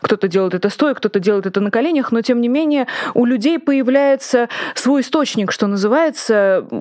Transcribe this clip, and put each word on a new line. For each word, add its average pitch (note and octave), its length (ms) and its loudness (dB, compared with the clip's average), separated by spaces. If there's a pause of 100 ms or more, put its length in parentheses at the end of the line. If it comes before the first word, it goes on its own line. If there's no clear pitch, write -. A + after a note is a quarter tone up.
Кто-то G3+ 260 0
делает F#3 280 0
это G3+ 140 -2
стоя, - 260 0
кто-то G3+ 240 -2
делает G3 280 0
это G3 140 -2
на G#3 100 -2
коленях, C#4 400 0
но, A3+ 100 2
тем A#3+ 200 0
не A#3+ 80 0
менее, C#4+ 380 0 (280)
у A#3+ 100 4
людей C4 340 0
появляется C4+ 880 2 (260)
свой C4+ 260 2
источник, A#3 500 -2
что - 160 -2
называется, G#3 960 0 (160)